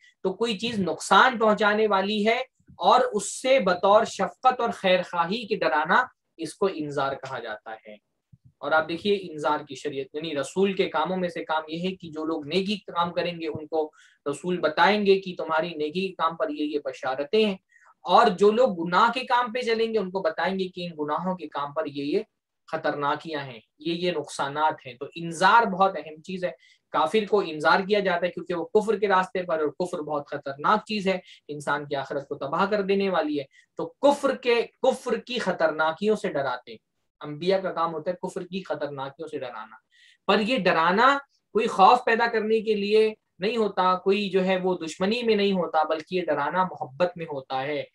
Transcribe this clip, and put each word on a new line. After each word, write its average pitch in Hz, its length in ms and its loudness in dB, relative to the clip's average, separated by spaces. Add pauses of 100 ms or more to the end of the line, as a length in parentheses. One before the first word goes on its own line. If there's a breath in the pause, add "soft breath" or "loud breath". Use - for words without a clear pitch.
(260 soft breath)
तो 190 80 -2
कोई 226 220 -2
चीज 226 260 -4
नुकसान 202 560 4
पहुंचाने 214 500 4
वाली 202 360 0
है 233 200 2 (380)
और 226 200 6 (120)
उससे 262 480 0
बतौर 196 460 4
शफकत 247 540 0
और 226 120 0
खैरखाही 180 720 0
के 208 120 -4
डराना, 165 500 2 (320)
इसको 185 300 -2
इंजार 143 460 -4
कहा 131 240 -10
जाता 110 400 -12
है। 107 180 -20 (640)
और 147 120 -2
आप 160 120 4
देखिए 170 300 -2
इंजार 151 480 -4
की 139 120 -16
शरीयत, 135 400 -8
यानी 156 180 -8
रसूल 185 400 0
के 185 140 0
कामों 165 300 -2
में 180 120 -2
से 165 140 -8
काम 160 260 -4
यह 170 140 -8
है 190 80 -2
कि 175 180 -12
जो 151 160 -8
लोग 156 220 -4
नेकी 190 320 -2
काम 175 320 -4
करेंगे 170 380 -4
उनको 156 420 -4 (340 soft breath)
रसूल 175 340 -4
बताएंगे 190 580 4
कि 185 200 -8
तुम्हारी 160 400 -2
नेकी 151 240 -4
के 185 120 -4
काम 160 220 -2
पर 147 160 -4
ये 147 140 -6
ये 147 200 -4
बशारतें 143 580 -2
हैं, 196 140 0 (480 soft breath)
और 214 260 6
जो 196 200 6
लोग 220 240 4
गुनाह 180 360 2
के 254 140 -4
काम 240 260 0
पे 247 120 -4
चलेंगे 226 360 0
उनको 190 220 -4
बताएंगे 180 440 -2
कि 180 200 -10
इन 165 100 -10
गुनाहों 156 400 -4
के 160 140 -12
काम 143 240 -8
पर 156 160 -4
ये 143 160 -8
ये 185 200 -2 (440)
खतरनाकियां 147 760 -4
हैं, 120 180 -16 (200)
ये 165 140 -2
ये 180 160 -2
नुकसानात 151 720 -2
हैं। 120 120 -14
तो 139 200 -12
इंजार 180 500 4
बहुत 190 300 2
अहम 156 240 -12
चीज 180 240 -8
है। 160 100 -6 (380 soft breath)
काफिर 160 340 2
को 202 160 2
इंजार 160 380 2
किया 202 200 0
जाता 180 240 0
है 175 60 -2
क्योंकि 175 220 -8
वो 165 120 -4
कुफ्र 208 340 0
के 208 80 0
रास्ते 185 360 0
पर, 165 180 -2
और 147 100 0
कुफ्र 175 300 -6
बहुत 147 280 -4
खतरनाक 147 540 -2
चीज 208 240 -4
है, 185 140 0 (280 loud breath)
इंसान 147 360 -4
की 143 100 -6
आखिरत 139 340 -6
को 147 80 -8
तबाह 156 300 -2
कर 208 160 0
देने 196 260 0
वाली 151 280 -2
है। 135 100 -8 (320 soft breath)
तो 165 60 -6 (160)
कुफ्र - 360 2
के, 233 240 2
कुफ्र - 580 -2
की 247 200 -8
खतरनाकियों 160 760 0
से 202 140 -4
डराते 135 420 -6
हैं। 110 80 -16 (420)
अंबिया 160 380 -2
का 185 120 -4
काम 165 200 -2
होता 160 200 -6
है 180 100 -6
कुफ्र 180 220 -8
की 185 180 -8
खतरनाकियों 143 640 -8
से 151 120 -10
डराना, 110 400 -14 (480 soft breath)
पर 208 140 4
ये 233 180 0
डराना 185 600 4 (360)
कोई 226 140 2
खौफ 220 360 8
पैदा 233 240 2
करने 220 320 0
के 214 140 0
लिए 214 380 2 (280)
नहीं 233 160 -2
होता, 190 400 2
कोई 202 320 2
जो 185 120 2
है 185 180 2
वो 180 160 0
दुश्मनी 185 480 -2
में 220 120 4
नहीं 202 180 2
होता, 160 300 0
बल्कि 156 320 -4
ये 180 80 0
डराना 156 420 0
मोहब्बत 175 520 -4
में 165 100 -8
होता 135 320 -6
है, 139 360 -4